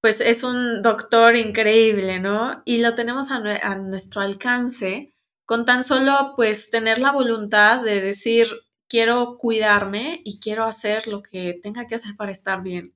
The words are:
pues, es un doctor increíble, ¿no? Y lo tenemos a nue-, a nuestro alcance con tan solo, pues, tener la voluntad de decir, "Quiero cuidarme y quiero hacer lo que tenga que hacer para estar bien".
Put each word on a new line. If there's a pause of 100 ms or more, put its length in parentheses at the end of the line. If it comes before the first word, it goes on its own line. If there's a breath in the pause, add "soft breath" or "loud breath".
pues,
es
un
doctor
increíble,
¿no?
Y
lo
tenemos
a
nue-,
a
nuestro
alcance (320)
con
tan
solo,
pues,
tener
la
voluntad
de
decir, (400)
"Quiero
cuidarme
y
quiero
hacer
lo
que
tenga
que
hacer
para
estar
bien".